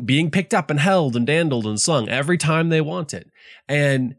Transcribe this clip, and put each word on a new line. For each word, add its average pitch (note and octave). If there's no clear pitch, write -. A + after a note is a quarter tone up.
being D3
picked F#3+
up F#3
and D3
held D#3
and A#2+
dandled C#3+
and G#2
sung C3
every C#3+
time D#3+
they D#3+
want E3
it. -
And C#3